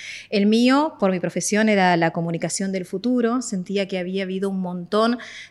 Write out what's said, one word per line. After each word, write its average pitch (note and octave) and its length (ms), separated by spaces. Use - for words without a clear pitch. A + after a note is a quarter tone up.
El G3+ 160
mío, B3+ 540
por G3 120
mi F3+ 100
profesión, G#3 480
era F#3 260
la E3 160
comunicación E3+ 640
del F#3+ 100
futuro. A#3+ 580
Sentía G3 460
que F#3+ 100
había F#3 260
habido F#3+ 260
un F#3+ 100
montón F#3 580